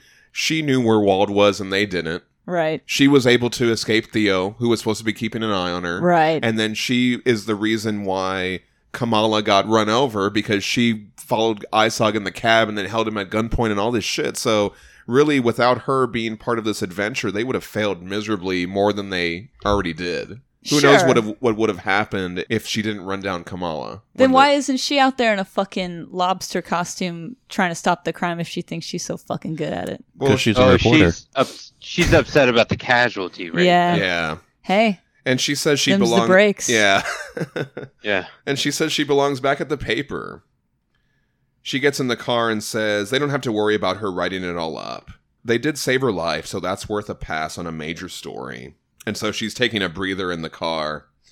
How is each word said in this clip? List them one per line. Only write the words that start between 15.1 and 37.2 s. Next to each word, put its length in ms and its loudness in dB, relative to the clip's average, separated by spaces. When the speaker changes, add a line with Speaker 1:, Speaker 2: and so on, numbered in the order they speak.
Speaker 1:
without 420 2
her 240 0
being 320 -4
part 220 -4
of 60 -4
this 180 -4
adventure, 480 -4
they 120 -2
would 120 -4
have 80 -6
failed 400 -4
miserably 640 -4
more 260 0
than 160 -8
they 400 -4
already 280 0
did. 460 -6
Who 120 2
knows 200 8
Speaker 2:
Sure. 60 4
Speaker 1:
what 100 6
have, 240 0
what 160 0
would 120 2
have 100 -2
happened 680 -2
if 160 -2
she 160 -4
didn't 240 -4
run 160 -4
down 220 -4
Kamala? 580 -8
Speaker 2:
Then 140 6
Speaker 1:
When 20 2
Speaker 2:
why 220 6
Speaker 1:
the 40 4
Speaker 2:
isn't 200 -2
she 200 -2
out 220 4
there 120 2
in 60 0
a 80 -4
fucking 640 -6
lobster 540 -2
costume 720 -6
trying 200 -2
to 60 -8
stop 280 -2
the 100 -4
crime 260 -4
if 80 -6
she 160 -8
thinks 200 -10
she's 220 -10
so 100 -6
fucking 420 -8
good 160 -6
at 160 -6
it? 140 -10
Speaker 1:
Well, 140 2
Speaker 3:
'Cause 100 4
she's 160 2
a 60 6
Speaker 4:
Oh, 100 8
Speaker 3:
reporter. 380 6
Speaker 4:
she's 240 -8
up-, 120 2
she's 360 0
upset 360 6
about 200 4
the 80 -2
casualty 760 0
rate. 160 2
Speaker 2:
Yeah. 280 4
Speaker 1:
Yeah. 420 0
Speaker 2:
Hey. 400 0
Speaker 1:
And 160 0
she 140 -2
says 260 2
she 120 2
Speaker 2:
Them's 180 4
the 60 2
Speaker 1:
belongs. 140 4
Speaker 2:
breaks. 400 4
Speaker 1:
Yeah. 340 4